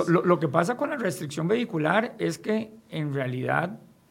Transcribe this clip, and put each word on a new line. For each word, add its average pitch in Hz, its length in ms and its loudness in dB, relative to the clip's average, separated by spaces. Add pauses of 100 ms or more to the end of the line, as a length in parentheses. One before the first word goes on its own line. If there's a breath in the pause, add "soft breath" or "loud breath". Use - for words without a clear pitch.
lo, 170 140 6
lo, - 40 -2
lo 175 140 4
que 160 80 0
pasa 170 300 2
con 294 140 -2
la 302 40 -2
restricción 165 540 -4
vehicular 208 720 0
es 165 180 -2
que, 220 340 -2 (180)
en 151 240 -4
realidad, 135 680 -2 (320)